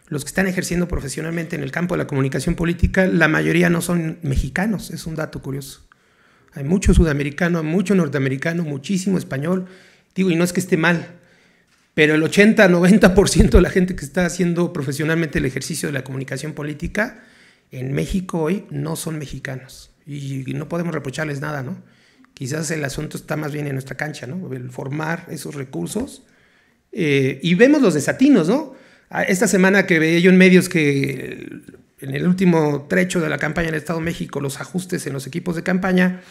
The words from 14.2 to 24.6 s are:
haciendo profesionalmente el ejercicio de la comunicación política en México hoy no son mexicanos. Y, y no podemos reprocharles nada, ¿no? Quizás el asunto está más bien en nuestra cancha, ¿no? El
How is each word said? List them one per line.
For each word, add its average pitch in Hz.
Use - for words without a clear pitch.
haciendo 175
profesionalmente 156
el 147
ejercicio -
de 143
la 131
comunicación 135
política 170
en 131
México 170
hoy 175
no 151
son 160
mexicanos. 131
Y, 135
y 135
no 143
podemos 170
reprocharles 143
nada, 147
¿no? 165
Quizás 147
el 151
asunto 151
está -
más 151
bien 147
en 139
nuestra 135
cancha, 147
¿no? 147
El 127